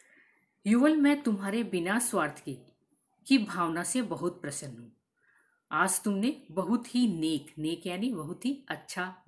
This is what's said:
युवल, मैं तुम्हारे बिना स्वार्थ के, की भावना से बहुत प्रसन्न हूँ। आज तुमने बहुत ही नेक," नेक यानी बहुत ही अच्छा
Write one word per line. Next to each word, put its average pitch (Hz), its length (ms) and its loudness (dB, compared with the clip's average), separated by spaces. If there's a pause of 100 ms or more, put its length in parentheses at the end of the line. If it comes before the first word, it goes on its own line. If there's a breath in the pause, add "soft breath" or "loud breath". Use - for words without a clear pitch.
(680 soft breath)
युवल, 269 300 6
मैं 285 260 4
तुम्हारे 208 400 0
बिना 185 360 0
स्वार्थ 160 460 -2
के, 139 80 -8 (720)
की 269 100 8
भावना 175 460 -2
से 254 180 -2
बहुत 175 400 -4
प्रसन्न 139 360 -10
हूँ। 117 140 -20 (800)
आज 175 320 2
तुमने 208 480 -2
बहुत 202 440 -2
ही 214 240 4
नेक," 156 380 -2
नेक 165 300 -4
यानी 202 260 -4
बहुत 160 320 -8
ही 277 240 -4
अच्छा 180 580 -8